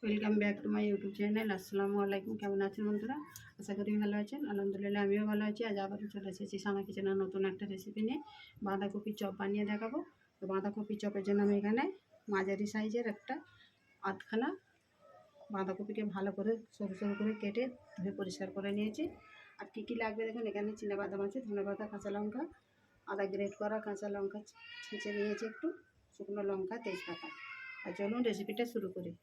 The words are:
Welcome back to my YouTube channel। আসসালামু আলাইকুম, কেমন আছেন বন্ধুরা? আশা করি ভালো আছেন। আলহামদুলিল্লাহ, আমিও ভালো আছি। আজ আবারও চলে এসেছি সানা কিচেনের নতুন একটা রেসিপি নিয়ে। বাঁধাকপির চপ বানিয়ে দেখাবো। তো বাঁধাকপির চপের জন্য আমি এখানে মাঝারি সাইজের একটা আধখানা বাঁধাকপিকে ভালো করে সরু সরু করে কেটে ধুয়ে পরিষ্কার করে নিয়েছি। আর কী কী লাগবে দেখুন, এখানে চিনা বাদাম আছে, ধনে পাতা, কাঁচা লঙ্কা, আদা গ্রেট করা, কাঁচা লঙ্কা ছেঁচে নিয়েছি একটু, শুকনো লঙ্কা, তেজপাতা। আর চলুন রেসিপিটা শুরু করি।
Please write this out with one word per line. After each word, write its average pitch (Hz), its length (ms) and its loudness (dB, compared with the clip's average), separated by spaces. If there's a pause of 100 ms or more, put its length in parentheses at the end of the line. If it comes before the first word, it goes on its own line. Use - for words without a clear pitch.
Welcome 214 360 4
back 202 240 4
to - 120 0
my 214 140 4
YouTube 202 280 0
channel। 214 300 2 (100)
আসসালামু 196 480 2
আলাইকুম, 196 360 0
কেমন 196 260 2
আছেন 196 220 -2
বন্ধুরা? 214 280 0 (420)
আশা 208 180 -4
করি 208 140 0 (120)
ভালো 202 200 2
আছেন। 262 180 -4 (100)
আলহামদুলিল্লাহ, 202 560 2
আমিও 208 240 6
ভালো 208 180 4
আছি। 208 200 -2
আজ 202 160 0
আবারও 202 280 -4
চলে 196 200 -4
এসেছি 202 300 -6
সানা 196 220 2
কিচেনের 196 380 2
নতুন 190 180 0 (100)
একটা 190 220 -6
রেসিপি 202 340 -6
নিয়ে। 277 120 0 (480)
বাঁধাকপির 202 520 0
চপ 196 220 0
বানিয়ে 202 300 2
দেখাবো। 226 260 -2 (400)
তো - 140 -10
বাঁধাকপির 208 500 0
চপের 202 260 -2
জন্য 202 180 6
আমি 202 160 6
এখানে 214 220 4 (500)
মাঝারি 196 400 2
সাইজের 220 400 0
একটা 254 220 -6 (760)
আধখানা 220 400 0 (1040)
বাঁধাকপিকে 202 480 0 (120)
ভালো 196 220 0
করে 208 140 2 (240)
সরু 196 240 -4
সরু 202 200 2
করে 214 220 2
কেটে 214 220 0 (320)
ধুয়ে 196 240 -2
পরিষ্কার 190 360 -4
করে 196 220 -2
নিয়েছি। 214 260 0 (560)
আর 202 140 -10
কী 220 140 -6
কী 240 60 0 (100)
লাগবে 220 240 0
দেখুন, 226 240 -4
এখানে 208 180 0 (100)
চিনা 202 220 0
বাদাম 196 240 -2
আছে, 202 120 -2 (100)
ধনে 202 200 0
পাতা, 202 240 -2
কাঁচা 202 240 -6
লঙ্কা, 214 260 -2 (680)
আদা 196 200 0
গ্রেট 196 300 0
করা, 214 240 0
কাঁচা 208 300 -4
লঙ্কা 202 240 -2 (460)
ছেঁচে 208 320 -4
নিয়েছি 208 340 0
একটু, - 160 -4 (480)
শুকনো 202 340 -4
লঙ্কা, 190 260 0 (100)
তেজপাতা। 180 420 -6 (560)
আর - 140 -6
চলুন 214 320 2
রেসিপিটা 202 440 0
শুরু 196 240 0
করি। 175 260 -6